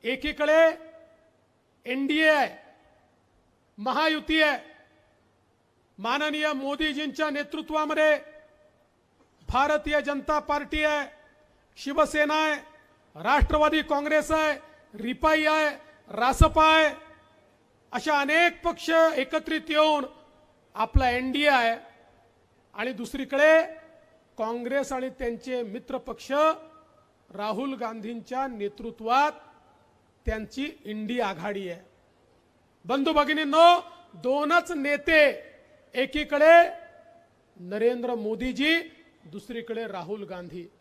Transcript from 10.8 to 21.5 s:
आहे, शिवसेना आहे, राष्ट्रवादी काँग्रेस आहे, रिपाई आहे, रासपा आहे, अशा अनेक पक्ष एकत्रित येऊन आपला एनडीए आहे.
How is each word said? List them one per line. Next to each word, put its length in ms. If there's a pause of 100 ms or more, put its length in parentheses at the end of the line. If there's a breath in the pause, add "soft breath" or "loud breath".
आहे, 240 (680)
शिवसेना 580
आहे, 260 (640)
राष्ट्रवादी 600
काँग्रेस 480
आहे, 280 (440)
रिपाई 420
आहे, 260 (460)
रासपा 480
आहे, 300 (1000)
अशा 280
अनेक 460
पक्ष 240 (260)
एकत्रित 520
येऊन 360 (680)
आपला 360
एनडीए 380
आहे. 280 (1000)